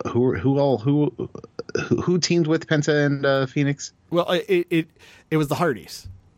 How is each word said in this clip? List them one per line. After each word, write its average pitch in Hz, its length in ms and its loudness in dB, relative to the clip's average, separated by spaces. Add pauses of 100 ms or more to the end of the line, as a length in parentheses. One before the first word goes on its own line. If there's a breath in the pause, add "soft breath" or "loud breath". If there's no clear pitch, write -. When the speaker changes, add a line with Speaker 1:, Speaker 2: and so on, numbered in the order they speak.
Speaker 1:
who, 123 300 0
who 135 220 0
all, 139 180 2
who, 143 340 0 (680)
who, - 240 0
who 180 180 2
teamed 170 280 2
with 160 200 0
Penta 147 380 2
and, 139 200 0
uh, 135 220 2
Phoenix? 143 440 -2 (200)
Speaker 2:
Well, 175 200 0
it, 175 160 0
it, 175 220 2
it, 165 180 0 (440 loud breath)
it 160 60 0
was 151 120 0
the 147 60 0
Hardys. 120 520 -4 (300)